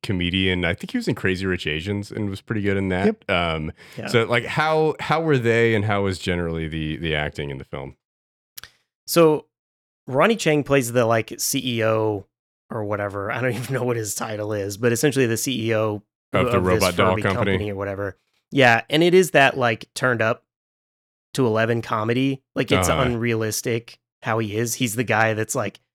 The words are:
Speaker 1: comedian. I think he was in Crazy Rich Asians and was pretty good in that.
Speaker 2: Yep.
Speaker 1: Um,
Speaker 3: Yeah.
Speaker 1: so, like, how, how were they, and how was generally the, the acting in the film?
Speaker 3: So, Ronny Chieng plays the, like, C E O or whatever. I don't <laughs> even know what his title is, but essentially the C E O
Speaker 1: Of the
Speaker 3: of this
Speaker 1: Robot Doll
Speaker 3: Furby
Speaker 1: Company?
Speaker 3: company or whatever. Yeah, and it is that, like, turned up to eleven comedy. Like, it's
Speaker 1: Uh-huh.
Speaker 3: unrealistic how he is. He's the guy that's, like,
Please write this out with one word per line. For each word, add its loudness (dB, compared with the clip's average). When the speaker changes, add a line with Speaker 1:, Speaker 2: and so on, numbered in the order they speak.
Speaker 1:
comedian. 0
I 0
think -10
he -6
was -8
in 0
Crazy -2
Rich -4
Asians -4
and -6
was -8
pretty -4
good 0
in -2
that. 0
Speaker 2:
Yep. -2
Speaker 1:
Um, -2
Speaker 3:
Yeah. -10
Speaker 1:
so, 2
like, 0
how, 0
how -2
were 2
they, 2
and 0
how 0
was -2
generally -2
the, -4
the -4
acting -4
in -10
the -14
film? -12
Speaker 3:
So, 2
Ronny 2
Chieng 0
plays 0
the, 2
like, 0
C -4
E 0
O 0
or -6
whatever. -4
I -4
don't 0
<laughs> -6
even -6
know -2
what 0
his -4
title -6
is, -4
but 2
essentially 2
the 0
C -4
E 2
O 0
Speaker 1:
Of 2
the 2
Speaker 3:
of 2
this 4
Speaker 1:
Robot 2
Doll 4
Speaker 3:
Furby 0
Speaker 1:
Company? 0
Speaker 3:
company -2
or -8
whatever. -6
Yeah, 4
and 2
it 6
is 6
that, 6
like, 0
turned 0
up 0
to 2
eleven 2
comedy. -2
Like, -2
it's 2
Speaker 1:
Uh-huh. 2
Speaker 3:
unrealistic -2
how -2
he -2
is. -2
He's -2
the -2
guy 2
that's, -4
like, -6